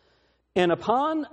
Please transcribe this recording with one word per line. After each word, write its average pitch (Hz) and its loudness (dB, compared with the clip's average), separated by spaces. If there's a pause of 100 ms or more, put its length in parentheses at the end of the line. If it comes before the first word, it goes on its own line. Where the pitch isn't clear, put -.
(560)
And 180 2
upon 277 0